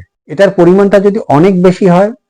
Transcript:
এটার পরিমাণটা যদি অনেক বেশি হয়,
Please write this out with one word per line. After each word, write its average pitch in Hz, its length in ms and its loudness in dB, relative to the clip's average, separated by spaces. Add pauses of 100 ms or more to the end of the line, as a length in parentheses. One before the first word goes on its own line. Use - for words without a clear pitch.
(280)
এটার 185 220 0
পরিমাণটা 190 500 2
যদি 202 280 -2
অনেক 180 360 0
বেশি 185 240 0
হয়, 185 240 0 (180)